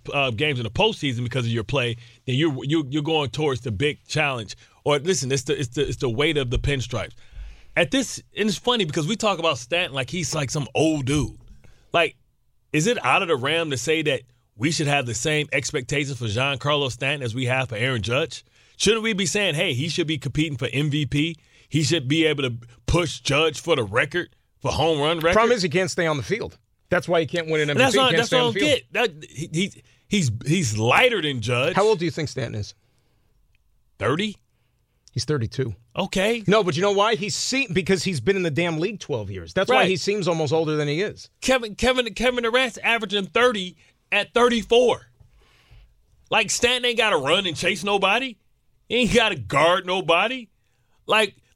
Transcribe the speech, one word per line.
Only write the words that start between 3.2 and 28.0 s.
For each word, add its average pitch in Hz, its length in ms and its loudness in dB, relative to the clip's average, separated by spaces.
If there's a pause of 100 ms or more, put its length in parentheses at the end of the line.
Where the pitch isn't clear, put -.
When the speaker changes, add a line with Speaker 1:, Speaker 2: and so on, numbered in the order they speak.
Speaker 1:
towards 147 320 -2
the 120 100 -6
big 135 360 -2
challenge. 139 480 -4 (280)
Or 147 140 2
listen, 135 340 -2
it's 135 120 0
the, 143 160 -2
it's 131 100 -4
the, 143 180 -2
it's 131 100 -4
the 135 120 -2
weight 147 280 0
of 131 120 -2
the 123 80 -2
pinstripes. 120 560 -4 (640)
At 170 160 2
this, 262 260 -2 (180)
and 214 140 0
it's 185 80 -2
funny 240 280 0
because 151 200 -2
we 220 100 -2
talk 202 220 0
about 160 220 0
Stanton 170 340 -4
like 135 160 -4
he's, 165 240 -4
like, 147 160 -2
some 143 240 -4
old 151 320 2
dude. 135 320 0 (560)
Like, 170 220 2 (580)
is 151 140 2
it 240 180 2
out 151 160 4
of 185 60 -2
the 160 80 2
realm 151 340 -2
to 131 80 -2
say 160 240 0
that 143 200 -2 (360)
we 139 140 0
should 147 160 -2
have 143 180 0
the 117 80 -6
same 151 400 -2
expectations 143 640 -4
for 120 80 -6
Giancarlo 135 640 -2
Stanton 143 320 -4
as 113 120 -4
we 127 100 -2
have 127 240 -2
for 117 60 -8
Aaron 120 260 -2
Judge? 127 420 -4 (320)
Shouldn't 220 280 2
we 226 100 0
be 190 140 -2
saying, 196 280 0
"Hey, 170 180 0
he 139 140 -2
should 156 200 -2
be 156 100 -2
competing 143 400 -2
for 131 160 -4
M 147 160 0
V 147 160 0
P"? 151 320 -2 (340)
He 156 100 2
should 147 260 0
be 156 180 4
able 143 180 2
to 123 100 -2 (320)
push 165 360 0
Judge 156 380 2
for 165 160 0
the 127 80 0
record, 143 520 -2 (240)
for 117 120 -2
home 147 280 2
run 160 180 2
record. 165 160 4
Speaker 2:
Problem 233 220 6
is 185 80 0
he 180 60 0
can't 180 200 2
stay 175 160 0
on 156 120 2
the 120 60 -4
field. - 360 -6 (300)
That's 180 180 0
why 170 140 4
he 151 40 -2
can't 165 220 -4
win 156 140 2
an 147 100 0
M 143 60 2
V - 20 4
P. - 0 -
Speaker 1:
And - 0 -
that's 262 140 4
Speaker 2:
He - 60 4
Speaker 1:
what, 262 100 4